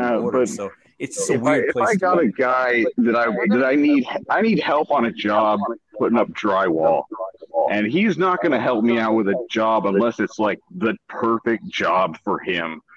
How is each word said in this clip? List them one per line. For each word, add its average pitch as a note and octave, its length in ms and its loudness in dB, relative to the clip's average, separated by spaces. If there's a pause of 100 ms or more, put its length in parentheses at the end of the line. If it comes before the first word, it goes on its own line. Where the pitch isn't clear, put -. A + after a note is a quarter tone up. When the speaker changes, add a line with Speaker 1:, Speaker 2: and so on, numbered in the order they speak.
Speaker 1:
Yeah, A#2+ 160 0
Speaker 2:
orders. A#2+ 340 0
Speaker 1:
but A2+ 40 -10
Speaker 2:
So G2+ 160 -8 (260)
it's - 200 -10
just - 120 -2
a - 40 2
Speaker 1:
if A#2 100 0
I, C3 80 2
Speaker 2:
weird C3 160 0
Speaker 1:
if - 60 -2
Speaker 2:
place G3 160 0
Speaker 1:
I - 40 2
Speaker 2:
to F#3+ 60 0
Speaker 1:
got F3+ 220 2
Speaker 2:
be. C3 60 2
Speaker 1:
a - 40 -2
guy B2+ 540 0 (120)
that A#2 200 2
I, A#2 80 2 (240)
that B2 160 2
I C3+ 100 2
need, D3 320 2 (220)
I D#3 120 0
need G#3+ 180 2
help D3+ 300 0
on C3+ 160 2
a A2 60 0
job G#2 480 0 (400)
putting A#2 180 2
up G2+ 120 2
drywall, E2 720 0 (680)
and G#2 160 0
he's E3+ 320 0
not F3+ 240 0
gonna C#3+ 180 0
help A#2 240 0
me A#2 140 4
out A2+ 160 0
with A2 140 2
a G2 240 -2
job A2 340 0
unless G#2+ 340 0
it's, G#2 200 -4
like, G#2 200 -2 (180)
the G#2 200 -2 (120)
perfect A2+ 600 -2
job F2+ 540 0
for F2+ 160 -2
him. E2 420 -6 (160)